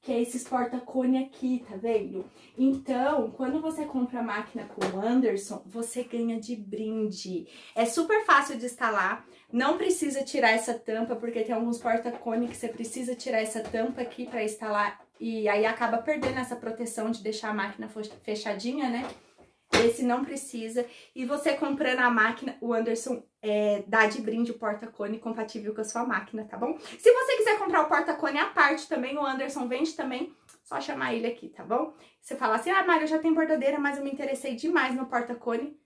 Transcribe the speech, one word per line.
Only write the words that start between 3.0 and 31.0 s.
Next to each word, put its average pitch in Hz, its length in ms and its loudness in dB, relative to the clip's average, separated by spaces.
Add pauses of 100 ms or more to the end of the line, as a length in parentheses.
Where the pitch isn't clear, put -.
quando 269 280 -2
você 311 240 -4
compra 247 360 -2
a - 20 -2
máquina 214 440 -6
com 185 300 -4
o 190 40 -4
Anderson, 214 640 0
você 226 380 -6
ganha 233 340 -4
de 220 160 -6
brinde. 214 920 -4 (260)
É 233 100 2
super 339 400 2
fácil 285 320 4
de 233 100 -6
instalar, 220 600 0 (240)
não 269 260 2
precisa 311 460 0
tirar 247 280 2
essa 226 240 2
tampa, 226 420 -4
porque 233 260 -4
tem 226 120 -2
alguns 233 240 0
porta-cone 233 680 -2
que 233 100 -8
você 240 120 -6
precisa 240 480 -6
tirar 240 240 0
essa 214 200 -4
tampa 240 420 -2
aqui 240 240 -8
pra 226 180 -4
instalar, 208 560 -2 (180)
e 226 300 -2
aí 208 160 4
acaba 226 340 0
perdendo 262 400 -2
essa 247 160 -4
proteção 226 560 -6
de 226 120 -4
deixar 214 280 -4
a 214 40 -2
máquina 202 340 -4
fo-, 214 160 -10 (180)
fechadinha, 226 680 -2
né? 240 180 -4 (760)
Esse 233 220 4
não 247 200 2
precisa. 240 640 -6 (280)
E 254 100 -6
você 285 300 2
comprando 269 460 0
a 247 100 6
máquina, 233 500 0
o 233 120 -2
Anderson, 233 500 2 (200)
é, 208 440 2
dá 214 200 6
de 214 140 0
brinde 226 300 0
o 233 80 -8
porta-cone 214 600 -4
compatível 220 560 -6
com 220 60 -6
a 220 40 -2
sua 233 200 -2
máquina, 214 400 -4
tá 208 120 -14
bom? 254 220 -2
Se - 340 6
você 523 240 4
quiser 427 220 4
comprar 349 240 4
o 311 60 4
porta-cone 294 500 2
à 359 80 2
parte 302 420 2
também, 269 280 -2
o 285 100 0
Anderson 269 420 -2
vende 285 240 0
também, 262 420 -6 (280)
só - 180 -6
chamar 262 340 -2